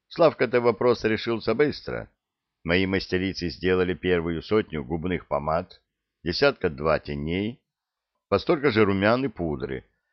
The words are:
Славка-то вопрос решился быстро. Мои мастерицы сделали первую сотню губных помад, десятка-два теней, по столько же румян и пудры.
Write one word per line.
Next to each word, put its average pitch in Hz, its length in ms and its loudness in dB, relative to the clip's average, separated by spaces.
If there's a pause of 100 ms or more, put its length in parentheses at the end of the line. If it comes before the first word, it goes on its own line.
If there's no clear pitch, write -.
Славка-то 127 520 2
вопрос 120 440 2
решился 110 500 0
быстро. 107 560 -2 (520)
Мои 90 220 2
мастерицы 92 640 -2
сделали 92 440 0
первую 85 500 -2
сотню 90 400 -2
губных 82 440 -4
помад, 78 540 -4 (420)
десятка-два 80 760 0
теней, 82 640 -6 (680)
по 98 100 0
столько 147 320 0
же 110 140 4
румян 104 420 2
и 135 40 -4
пудры. 69 560 -6 (280)